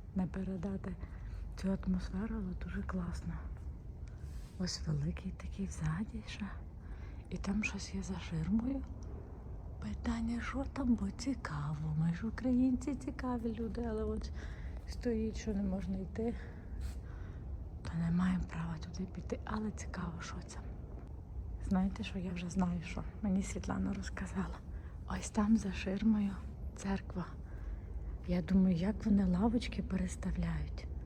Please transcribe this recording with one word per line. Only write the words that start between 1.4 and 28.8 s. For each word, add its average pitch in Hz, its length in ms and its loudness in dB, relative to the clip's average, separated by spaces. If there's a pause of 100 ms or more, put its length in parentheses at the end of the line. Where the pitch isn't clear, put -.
цю 190 220 2 (100)
атмосферу, 190 480 2
але 185 180 0 (100)
дуже 180 200 -2
класно. 170 500 0 (1300)
Ось - 280 0
великий 156 440 0
такий - 360 -4
ззаді 175 600 0
ще. - 180 -4 (840)
І 175 80 -4
там 208 260 0
щось - 320 -4
є 190 80 -2
за 180 160 -4
ширмою. 226 640 2 (1000)
Питання, 233 600 0
що 262 220 -2 (100)
там, 247 220 4
бо 196 220 0
цікаво. 156 800 0
Ми 165 160 6
ж 175 140 -2
українці 254 680 4
цікаві 247 600 0
люди, 233 340 -2
але 220 140 2
от 220 280 0 (560)
стоїть, 220 500 2
що 220 160 0
не 196 100 2
можна 190 340 0
йти. 220 380 0 (1500)
То - 140 -4
не 170 120 4
маємо 180 320 4
права 165 340 -2
туди 170 380 -4
піти, 180 300 -4
але 214 260 0
цікаво, 170 500 -4
що - 140 -6 (120)
це. - 120 -8 (1080)
Знаєте 190 360 2
що, 196 160 -4
я 180 120 -2
вже 175 180 -2
знаю, 175 320 2
що. - 220 -4 (180)
Мені 190 220 4
Світлана 190 500 0
розказала. 190 640 -2 (520)
Ось 190 220 -2
там 220 280 6
за 196 160 2
ширмою 202 580 4 (440)
церква. 190 500 0 (1040)
Я 180 140 4
думаю, 185 340 8
як 196 300 2